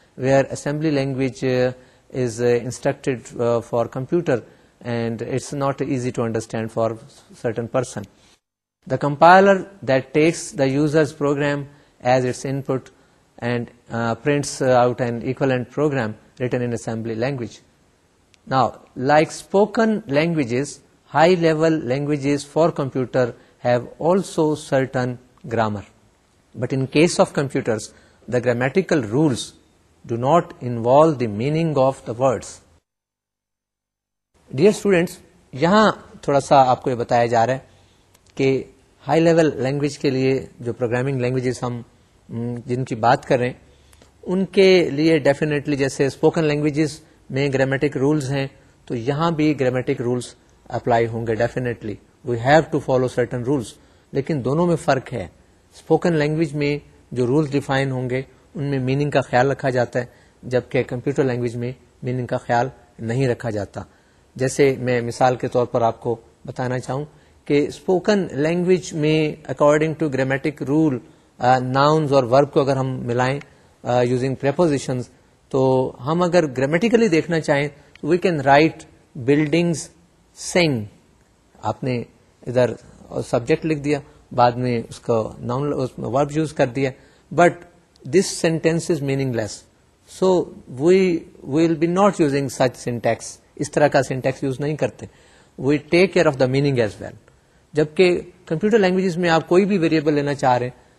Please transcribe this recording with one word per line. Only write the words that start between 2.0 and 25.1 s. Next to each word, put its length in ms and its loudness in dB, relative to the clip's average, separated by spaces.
is, 220 -4
uh, 200 2
instructed, 540 -4
uh, 260 0
for 120 0
computer 400 -2
and 360 -4
it's 380 -6
not 280 -2
easy 240 -4
to 140 -2
understand 400 -4
for 280 -2
certain 320 -4
person. 280 -4
The 80 -2
compiler 600 6
that 160 2
takes 420 0
the 140 0
user's 300 2
program 420 -2
as 220 2
its 200 -6
input 360 -4
and, 240 -4
uh, 580 -6
prints 380 -2
out 400 4
an 220 -4
equivalent 420 -2
program 340 0
written 220 -2
in 120 -4
assembly 420 -6
language. 420 -6
Now, 180 2
like 320 4
spoken 760 0
languages, 580 0
high 260 6
level 420 2
languages 560 -2
for 180 2
computer 460 -2
have 180 2
also 560 0
certain 540 -2